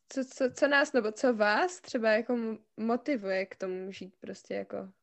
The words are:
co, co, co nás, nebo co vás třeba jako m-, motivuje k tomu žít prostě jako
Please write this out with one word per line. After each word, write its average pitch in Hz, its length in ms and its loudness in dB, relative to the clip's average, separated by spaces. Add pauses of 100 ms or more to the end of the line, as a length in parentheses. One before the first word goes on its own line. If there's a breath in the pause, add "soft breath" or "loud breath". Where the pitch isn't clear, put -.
co, 262 160 -2
co, 254 280 -2
co 294 140 2
nás, 285 260 4
nebo 220 180 2
co 254 220 2
vás 220 480 2
třeba 226 300 2
jako 226 220 2
m-, 226 240 -2 (200)
motivuje 220 680 0
k - 100 -18
tomu 185 360 -6
žít 190 280 -14
prostě 196 340 -12
jako 196 240 -6 (260)